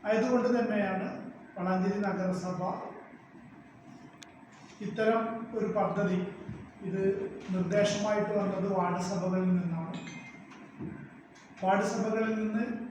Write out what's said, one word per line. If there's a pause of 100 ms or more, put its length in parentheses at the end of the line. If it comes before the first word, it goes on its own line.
ആയതുകൊണ്ട്
തന്നെയാണ് (500)
വളാഞ്ചേരി
നഗരസഭ (2250)
ഇത്തരം (340)
ഒരു (120)
പദ്ധതി, (680)
ഇത് (520)
നിർദ്ദേശമായിട്ട്
വന്നത് (100)
വാർഡ്
സഭകളിൽ
നിന്നാണ്. (1700)
വാർഡ്
സഭകളിൽ
നിന്ന് (260)